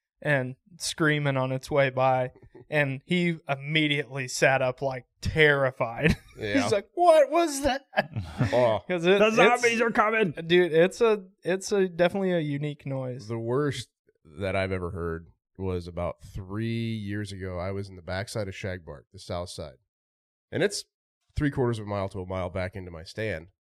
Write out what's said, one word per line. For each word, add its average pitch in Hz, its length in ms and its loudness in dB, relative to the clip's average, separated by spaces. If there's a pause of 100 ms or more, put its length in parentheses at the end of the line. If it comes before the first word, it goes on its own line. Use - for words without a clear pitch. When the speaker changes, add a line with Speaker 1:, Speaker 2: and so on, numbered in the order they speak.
(220)
Speaker 1:
and 131 340 0 (220)
screaming 147 600 0
on 131 140 0
its 131 180 -6
way 139 200 2
by, 127 420 2 (200)
Speaker 2:
<laughs> - 180 -20
Speaker 1:
and 139 360 0
he 175 320 0 (120)
immediately 143 800 -2
sat 135 340 4
up, 127 200 -2
like, 131 240 -4 (160)
terrified. 139 1000 4
<laughs> - 40 -20 (140)
Speaker 2:
Yeah. 107 220 2
Speaker 1:
He's 214 100 0
like, 202 220 0
"What 320 380 6
was 302 320 2
that?" 269 240 -2 (680)
Speaker 2:
Oh. 113 300 2
Speaker 1:
<laughs> - 40 -16
'Cause 180 200 -4
it, 196 100 6
Speaker 3:
The 208 120 6
Speaker 1:
it's 220 80 -2
Speaker 3:
zombies 240 440 4
are 233 80 2
coming. 220 460 2 (100)
Speaker 1:
Dude, 175 260 4
it's 175 300 4
a, 214 220 2 (200)
it's 190 280 -4
a, 196 180 2
definitely 175 420 0
a 175 80 0
unique 147 460 -4
noise. 127 420 -8
Speaker 2:
The 117 120 -4
worst 123 500 -2 (500)
that 95 160 -2
I've 95 160 0
ever 90 200 -4
heard 85 340 -6 (320)
was 90 300 -6
about 87 360 -6
three 113 680 -6
years 104 380 -6
ago. 92 260 -8
I 90 140 -6
was 98 180 -8
in 95 60 -18
the 87 80 -20
backside 95 440 -6
of 95 60 -10
Shagbark, 85 580 -12
the 98 60 -20
south 90 320 -8
side. 76 280 -14 (760)
And 113 100 -2
it's 208 240 -2 (500)
three 151 140 0
quarters 123 300 -2
of 107 80 -12
a - 20 -10
mile 101 200 -2
to 98 120 -10
a 92 60 -8
mile 92 240 -4
back 92 240 -6
into 90 160 -12
my 80 120 -14
stand. 87 440 -8 (180)